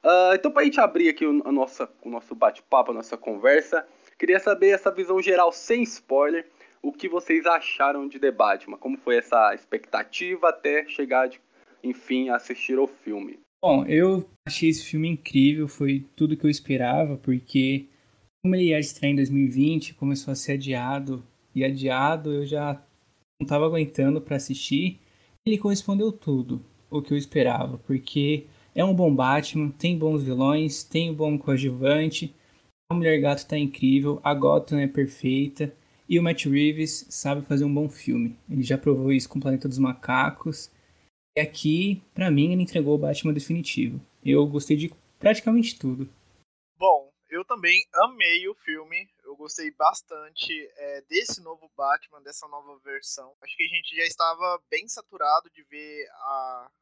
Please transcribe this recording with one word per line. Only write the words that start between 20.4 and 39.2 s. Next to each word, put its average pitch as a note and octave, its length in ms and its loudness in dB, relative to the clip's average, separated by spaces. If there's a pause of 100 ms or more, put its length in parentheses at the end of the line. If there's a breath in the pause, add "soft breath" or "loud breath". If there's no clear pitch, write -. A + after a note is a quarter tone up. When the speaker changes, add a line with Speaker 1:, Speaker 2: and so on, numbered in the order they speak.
Speaker 2:
adiado, C3+ 720 -6 (320)
e C3 100 0
adiado C#3 680 0
eu C#3+ 140 -2
já D3 340 -4 (640)
não C#3 60 -6
tava D3 180 2
aguentando D3+ 560 0
pra - 140 -6
assistir, C#3 640 -2 (440 soft breath)
ele G#3+ 140 0
correspondeu G3+ 540 0
tudo B2+ 520 -4 (280)
o D3 100 -2
que C#3+ 100 -8
eu C#3+ 60 0
esperava, B2+ 720 -2
porque C#3+ 580 -2 (300 soft breath)
é E3+ 100 2
um F#3+ 80 2
bom F3 220 4
Batman, D3 560 0
tem E3+ 260 -2
bons D#3 240 0
vilões, C#3 600 0
tem E3 260 -2
um D#3+ 60 -6
bom D3+ 240 -2
coadjuvante, C#3 960 0 (560 soft breath)
a - 20 0
Mulher D#3+ 260 2
Gato C#3+ 280 0
tá D#3 100 -4
incrível, C#3 640 0
a C#3+ 120 2
Gotham C#3+ 440 2
é C#3 80 0
perfeita, C#3 880 -4 (320 soft breath)
e E3+ 120 2
o - 20 4
Matt E3 240 0
Reeves D3+ 640 0
sabe C#3+ 340 -4
fazer C#3+ 220 0
um C#3+ 80 0
bom D3 160 -2
filme. - 480 -4 (100)
Ele C#3 140 -2
já B2+ 160 0
provou C3+ 340 2
isso C3 160 0